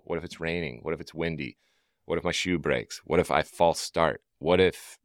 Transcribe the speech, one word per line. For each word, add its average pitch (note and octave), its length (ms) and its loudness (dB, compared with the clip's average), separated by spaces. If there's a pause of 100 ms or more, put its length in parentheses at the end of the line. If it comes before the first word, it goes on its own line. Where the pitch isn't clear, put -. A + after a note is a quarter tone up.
What E2+ 140 -4
if D#2+ 40 -6
it's - 160 -14
raining? E2 440 -4
What D#2+ 100 -4
if D#2 80 -6
it's - 120 -18
windy? D#2 440 -4 (480)
What E2+ 120 -2
if D#2+ 60 -4
my F2 80 0
shoe F2 280 0
breaks? C#2 440 -2
What E2+ 160 2
if E2 100 2
I D2+ 120 4
false E2 400 0
start? E2 400 0 (180)
What F2 220 4
if - 440 0